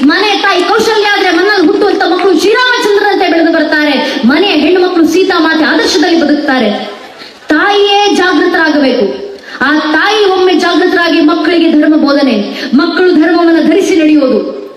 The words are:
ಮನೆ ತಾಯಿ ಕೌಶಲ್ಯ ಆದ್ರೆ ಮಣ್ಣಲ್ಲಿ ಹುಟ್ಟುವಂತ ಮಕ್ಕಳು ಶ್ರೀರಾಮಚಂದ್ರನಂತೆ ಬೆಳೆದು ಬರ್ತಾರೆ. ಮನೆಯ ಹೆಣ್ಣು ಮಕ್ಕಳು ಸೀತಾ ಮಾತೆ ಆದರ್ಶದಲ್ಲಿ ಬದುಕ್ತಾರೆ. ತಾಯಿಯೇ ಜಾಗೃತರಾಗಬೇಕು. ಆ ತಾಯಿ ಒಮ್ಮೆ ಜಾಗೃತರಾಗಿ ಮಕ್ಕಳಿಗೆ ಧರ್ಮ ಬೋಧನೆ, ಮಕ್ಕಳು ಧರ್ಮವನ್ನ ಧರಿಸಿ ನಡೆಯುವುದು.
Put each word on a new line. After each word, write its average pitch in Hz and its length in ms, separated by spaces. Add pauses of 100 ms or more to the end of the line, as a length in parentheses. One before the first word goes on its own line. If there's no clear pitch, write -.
ಮನೆ 370 260 (120)
ತಾಯಿ 370 200
ಕೌಶಲ್ಯ 427 460
ಆದ್ರೆ 403 220
ಮಣ್ಣಲ್ಲಿ 370 360
ಹುಟ್ಟುವಂತ 381 360
ಮಕ್ಕಳು 359 380
ಶ್ರೀರಾಮಚಂದ್ರನಂತೆ 415 880
ಬೆಳೆದು 330 220
ಬರ್ತಾರೆ. 302 420 (300)
ಮನೆಯ 339 260
ಹೆಣ್ಣು 339 300
ಮಕ್ಕಳು 349 260
ಸೀತಾ 359 320
ಮಾತೆ 320 260
ಆದರ್ಶದಲ್ಲಿ 349 560
ಬದುಕ್ತಾರೆ. 269 500 (760)
ತಾಯಿಯೇ 403 680
ಜಾಗೃತರಾಗಬೇಕು. 302 920 (580)
ಆ 294 140 (140)
ತಾಯಿ 403 320
ಒಮ್ಮೆ 370 300
ಜಾಗೃತರಾಗಿ 339 680
ಮಕ್ಕಳಿಗೆ 320 520
ಧರ್ಮ 311 240
ಬೋಧನೆ, 277 400 (380)
ಮಕ್ಕಳು 339 400
ಧರ್ಮವನ್ನ 330 520
ಧರಿಸಿ 359 300
ನಡೆಯುವುದು. 294 420 (380)